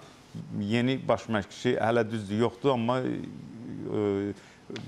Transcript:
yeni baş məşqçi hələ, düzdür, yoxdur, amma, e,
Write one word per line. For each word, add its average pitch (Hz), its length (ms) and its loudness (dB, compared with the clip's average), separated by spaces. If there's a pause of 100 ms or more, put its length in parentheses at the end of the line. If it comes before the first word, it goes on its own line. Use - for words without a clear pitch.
(580)
yeni 120 380 2 (100)
baş 113 220 2
məşqçi 113 500 0
hələ, 117 300 4
düzdür, 107 340 -2
yoxdur, 135 300 2
amma, 120 260 2
e, 104 1300 -2 (540)